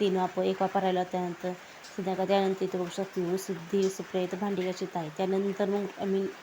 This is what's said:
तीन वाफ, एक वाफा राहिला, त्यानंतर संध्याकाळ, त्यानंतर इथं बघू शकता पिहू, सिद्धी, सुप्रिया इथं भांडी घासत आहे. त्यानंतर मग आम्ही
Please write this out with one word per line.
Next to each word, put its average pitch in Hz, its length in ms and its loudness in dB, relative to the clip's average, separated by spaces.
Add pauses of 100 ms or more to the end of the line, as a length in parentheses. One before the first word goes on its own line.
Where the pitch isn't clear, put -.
तीन 190 160 4
वाफ, 185 220 2
एक 190 240 2
वाफा 190 180 2
राहिला, 185 240 4
त्यानंतर 180 480 -2 (440)
संध्याकाळ, 190 300 0
त्यानंतर 190 380 4
इथं 185 140 -2
बघू 180 100 -2
शकता 196 140 -4
पिहू, 185 340 0
सिद्धी, 190 520 0
सुप्रिया 185 360 -2
इथं 180 140 -4
भांडी 196 240 0
घासत 185 340 -4
आहे. 165 200 -2
त्यानंतर 196 480 2
मग 202 200 0 (160)
आम्ही 196 260 2 (160)